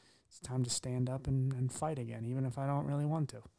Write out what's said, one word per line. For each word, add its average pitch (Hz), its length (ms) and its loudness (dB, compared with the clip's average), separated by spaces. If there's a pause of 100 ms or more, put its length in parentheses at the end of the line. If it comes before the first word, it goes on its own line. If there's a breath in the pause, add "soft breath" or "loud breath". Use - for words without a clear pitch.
(280)
it's - 120 -20
time 127 260 0
to 120 60 0
stand 127 380 0
up 135 180 -4
and, 135 260 4
and 127 200 0
fight 156 260 -2
again, 113 260 -4
even 131 200 0
if 127 120 -2
I 139 100 0
don't 143 200 2
really 143 200 2
want 156 240 2
to. 113 120 -14 (160)